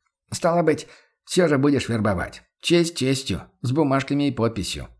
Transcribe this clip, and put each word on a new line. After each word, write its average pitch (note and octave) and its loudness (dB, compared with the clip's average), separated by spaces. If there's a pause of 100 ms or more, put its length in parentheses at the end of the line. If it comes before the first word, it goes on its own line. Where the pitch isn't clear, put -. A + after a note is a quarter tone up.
(300)
«Стало E3+ 0
быть, D3+ 0 (380)
все F3+ 2
же C#3+ 2
будешь C3+ 2
вербовать. G#2 -2 (200)
Честь E3+ 2
честью, B2+ -2 (180)
с B2 -2
бумажками C#3+ 0
и C3 -2
подписью. A2 -4 (120)